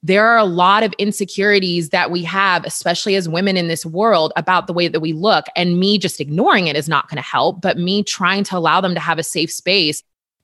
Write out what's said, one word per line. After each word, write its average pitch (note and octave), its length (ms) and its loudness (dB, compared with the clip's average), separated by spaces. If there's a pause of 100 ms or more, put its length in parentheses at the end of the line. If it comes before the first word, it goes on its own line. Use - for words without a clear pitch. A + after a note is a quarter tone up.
there F#3+ 240 4
are A#3 120 6
a G#3+ 80 4
lot F#3 380 4
of G3+ 140 -2
insecurities F#3+ 920 0
that F3+ 200 0
we F3 140 -2
have, F#3 420 0
especially F#3 500 -2
as F#3+ 120 -2
women F#3 300 0
in E3+ 100 -2
this D#3+ 180 -6
world, E3+ 520 2
about E3+ 300 0
the F3 60 -6
way F3 140 2
that D#3+ 140 -2
we D#3+ 100 -2
look. E3+ 340 2 (100)
And F3 240 0
me G3+ 180 2
just F3+ 240 -4
ignoring F#3 460 0
it D3 100 -2
is D3+ 100 -4
not D#3 220 -2
gonna C#3+ 120 -8
help, E3+ 400 -2
but F#3 160 0
me F#3 260 -2
trying G3 420 -2
to F#3 120 -6
allow E3 220 2
them F#3+ 140 -2
to E3+ 60 -4
have D#3+ 200 -2
a D#3+ 40 -4
safe D#3+ 280 -4
space F3+ 500 0 (420)